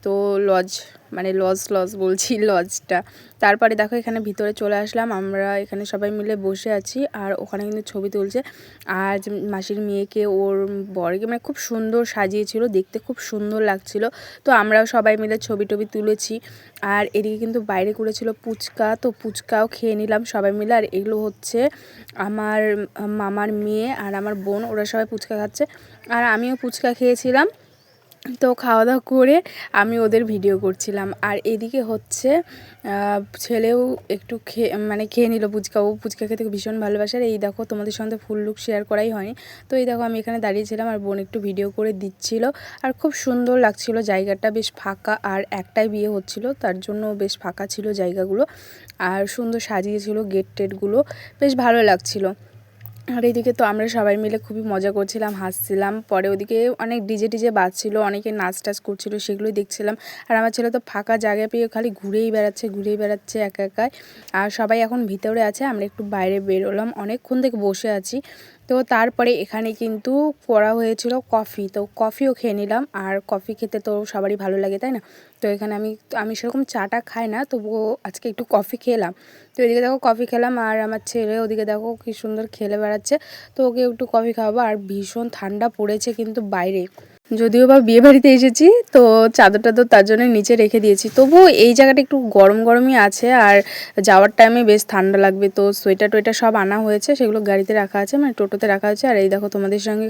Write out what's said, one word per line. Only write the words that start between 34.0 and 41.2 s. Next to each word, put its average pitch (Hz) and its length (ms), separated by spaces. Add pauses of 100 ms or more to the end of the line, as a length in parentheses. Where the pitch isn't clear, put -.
একটু 208 260 (100)
খেয়ে 226 320
মানে 208 300
খেয়ে 233 220
নিল 226 220
ফুচকা, 214 300
ও 202 140
ফুচকা 214 320
খেতে 220 220
ভীষণ 208 300
ভালোবাসে। 208 380
আর 247 60
এই 220 140
দেখো 202 280
তোমাদের 208 280
সঙ্গে 220 240
ফুল 214 220
লুক 214 200
শেয়ার 208 240
করাই 214 280
হয়নি। 214 220 (340)
তো - 80
এই 254 100
দেখো 240 160
আমি 226 180
এখানে 233 200
দাঁড়িয়েছিলাম, 214 480
আর 214 120
বোন 196 200
একটু 196 200